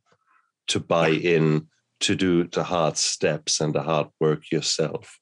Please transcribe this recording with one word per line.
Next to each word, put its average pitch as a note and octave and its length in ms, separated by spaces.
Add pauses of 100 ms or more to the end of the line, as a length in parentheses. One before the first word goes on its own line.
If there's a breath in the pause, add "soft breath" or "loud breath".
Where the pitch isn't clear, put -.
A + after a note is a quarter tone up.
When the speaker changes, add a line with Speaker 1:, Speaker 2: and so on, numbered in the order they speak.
(680)
Speaker 1:
to - 120
buy E2 300
Speaker 2:
Yeah. E2 280
Speaker 1:
in, D#2 300 (340)
to G2+ 140
do E2+ 300
the E2+ 180
hard D#2+ 340
steps - 640
and D2+ 140
the D2 80
hard D2+ 240 (120)
work D#2 320
yourself. - 720